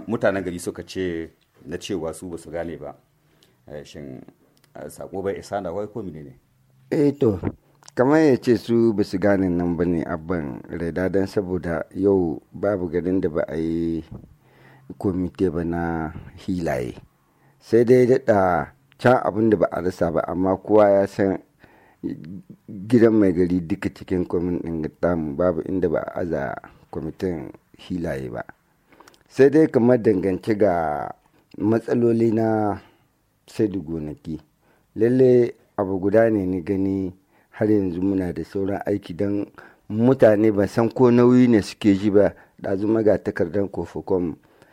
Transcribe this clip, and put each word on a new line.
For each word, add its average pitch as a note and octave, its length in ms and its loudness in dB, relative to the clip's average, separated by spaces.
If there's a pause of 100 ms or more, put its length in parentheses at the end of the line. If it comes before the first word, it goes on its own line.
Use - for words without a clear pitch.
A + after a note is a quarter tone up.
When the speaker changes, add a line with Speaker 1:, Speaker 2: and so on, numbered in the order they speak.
Speaker 1:
mutanen G2+ 380 -2
gari F2 140 -6
suka F2+ 280 -10
ce E2+ 440 -6 (360)
na D#2 120 -10
cewa D#2+ 360 -6
su F#2 160 -14
ba E2 80 -10
su D2+ 120 -18
gane E2 280 -8
ba. D2 160 -14 (720)
Eh, D2 180 -14
shin, C#2 380 -16 (520)
ah, D2 140 -14
sako D#2 340 -12
bai G2 200 -4
isa - 180 -6
na F2+ 120 -8
wai G2+ 140 -6
ko G#2+ 160 -12
menene? D2+ 360 -14 (520)
Speaker 2:
Eh, D3 280 2
to, G#2 220 0 (540)
kamar C#3 280 2
ya C#3+ 160 4
ce A#2+ 180 2
su A#2 380 2
ba G2+ 80 -2
su G2 160 -4
gane F#2+ 320 2
nan F2 260 -2
ba E2+ 80 -2
ne, E2+ 220 0
Abban D#2+ 640 -8
Reda, E2+ 380 -4
don F#2+ 180 0
saboda F2 560 -4 (120)
yau F#2 440 2 (140)
babu F#2+ 360 -4
garin F2 320 -2
da F2+ 80 -2
ba D#2+ 200 -2
a - 80 -8
yi E2 480 -4 (920)
komite F#2 520 -2
ba E2 140 -4
na E2 480 -4 (340)
hilaye. D2+ 480 -6 (640)
Sai A2+ 260 2
dai B2+ 220 6
daɗa F#2+ 640 2 (280)
can B2 280 4
abin G#2+ 240 0
da G#2 60 6
ba F2 160 2
a F2+ 100 -4
rasa F2 300 -2
ba, D#2 160 0
amma F#2 280 0
kowa G#2 320 4
ya G2 180 4
san G2 320 0 (1300)
gidan A2 440 4
mai G#2 200 4
gari F2+ 280 2
duka F2 320 -6
cikin F2+ 340 -4
kwamin F2 360 -4
ɗin D#2+ 260 -6 (120)
tamu D#2+ 360 -2
babu E2+ 320 0
inda F2+ 200 0
ba D2+ 120 0
a - 200 -10
aza D2+ 340 -4 (360)
kwamitin D#2+ 640 -8 (260)
hilaye D#2 520 -8
ba. A#1 120 -10 (840)
Sai C#3 220 6
dai D3+ 200 6
kamar B2 320 4
dangance G2 540 0
ga E2+ 520 0 (500)
matsaloli A2+ 760 2
na G#2+ 480 0 (640)
sai A2+ 220 -2
da F#2+ 100 -6
gonaki. D#2 600 -10 (560)
Lalle B2 580 4 (220)
abu G2 240 -4
guda A2 300 4
ne G2+ 160 0
ni F#2 160 -4
gani F#2+ 500 -2 (380)
har G#2+ 200 -2
yanzu F#2+ 320 0
muna F#2+ 300 -2
da D#2+ 120 -8
sauran G2 420 -4
aiki G2+ 280 -4
don G2+ 320 -4 (420)
mutane A2 640 4
ban G2 160 2
san A#2 220 0
ko B2 200 4
nauyi B2 380 6
ne A2+ 140 6
suke - 320 0
ji G2+ 160 0
ba. G2 240 4 (280)
Ɗazu G2+ 260 -4
magatakardan G2+ 800 0
Kofokom F2 680 -4 (360)